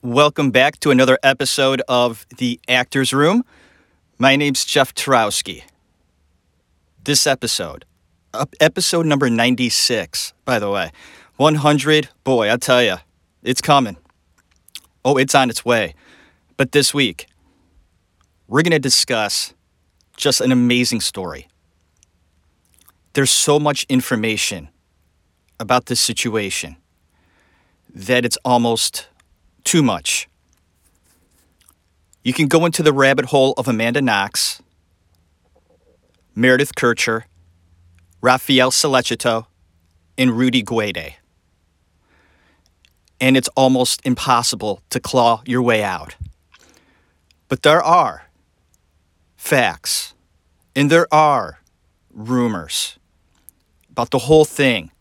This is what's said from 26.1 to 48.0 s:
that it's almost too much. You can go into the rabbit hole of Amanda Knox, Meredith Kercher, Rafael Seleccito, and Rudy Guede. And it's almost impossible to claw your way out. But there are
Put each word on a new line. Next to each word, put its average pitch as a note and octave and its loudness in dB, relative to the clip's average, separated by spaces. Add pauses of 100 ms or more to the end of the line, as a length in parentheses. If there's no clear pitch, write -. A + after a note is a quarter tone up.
that B2 -2
it's A#2 -4
almost A#2+ -2 (560)
too E3 2
much. G2+ -4 (1900)
You - -2
can D#3 0
go E3 2
into E3 -2
the D#3 4
rabbit C3+ 2
hole C3 2
of B2+ -4
Amanda A#2 -2
Knox, G#2 -4 (1700)
Meredith B2+ 2
Kercher, A2+ -2 (960)
Rafael B2+ 2
Seleccito, A#2+ 0 (680)
and B2+ 0
Rudy B2 0
Guede. G2+ -6 (2000)
And C3 2
it's B2+ 0
almost C3 2
impossible A#2 -2
to - -4
claw A#2 0
your B2+ -2
way A2+ 0
out. F2+ -8 (1300)
But - -6
there D#3 4
are D3+ 2 (1120)